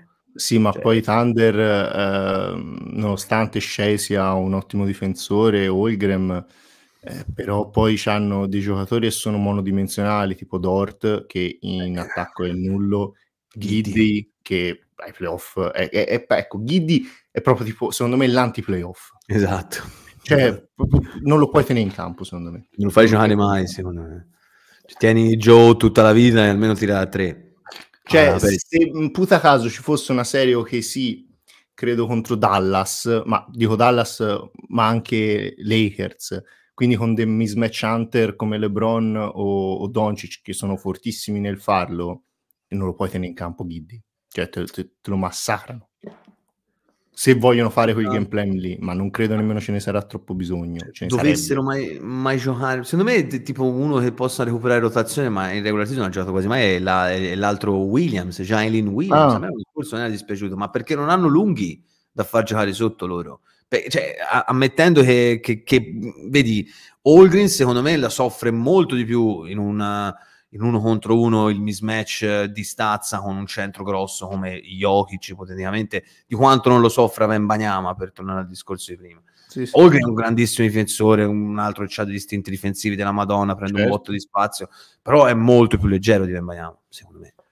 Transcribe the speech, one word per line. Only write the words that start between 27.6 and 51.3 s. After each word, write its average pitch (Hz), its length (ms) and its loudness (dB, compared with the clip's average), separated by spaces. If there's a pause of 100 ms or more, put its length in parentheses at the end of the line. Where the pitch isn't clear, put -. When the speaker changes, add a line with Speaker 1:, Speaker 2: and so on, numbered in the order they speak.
Speaker 1:
Cioè, 156 240 6
Speaker 2:
Ah, 135 120 4
per 101 200 4
Speaker 1:
se - 180 -4
in 160 340 0
puta 185 300 2
caso 127 300 4
ci - 100 -12
fosse 147 320 -2
una 123 120 0
serie 131 300 2
O 117 100 0
K 120 160 -6
C, 127 440 -6 (480)
credo 120 340 -2
contro 117 280 -2
Dallas, 98 880 0
ma 107 240 -2
dico 113 280 0
Dallas, 120 460 2 (460)
ma 110 180 0
anche 107 680 -2
Lakers, 101 840 -4 (320)
quindi 123 220 0
con 113 180 -2
dei 113 100 0
mismatch 110 600 -2
hunter 113 520 -2
come 107 220 -4
LeBron 110 580 -2
o, 98 600 -4
o 98 100 -6
Doncic, 107 560 -6
che 101 100 -12
sono 98 240 -6
fortissimi 104 640 -8
nel 101 180 -8
farlo, 87 680 -4 (420)
e - 80 -10
non 98 120 -4
lo 90 80 -4
puoi 95 140 -4
tenere 90 220 -8
in 85 60 -18
campo 87 300 -12
Giddey. 85 360 -16 (300)
Cioè, 90 160 -6
te, 90 160 -10
te, 90 360 -14
te - 100 -12
lo 98 60 -4
massacrano. 107 720 -6 (1200)
Se - 220 4
vogliono 120 340 4
fare 113 240 2
quel 110 140 0
Speaker 2:
Esatto. 107 120 0
Speaker 1:
game 101 100 -2
plan 104 200 -2
lì, 92 320 -4
ma 90 140 -6
non 95 160 -4
credo 110 240 -2
nemmeno 107 260 -2
ce 104 120 -6
ne 101 80 -4
sarà 101 220 -4
troppo - 320 -12
bisogno. 85 580 -6
Ce - 120 -12
ne 92 60 -6
Speaker 2:
Dovessero 135 520 0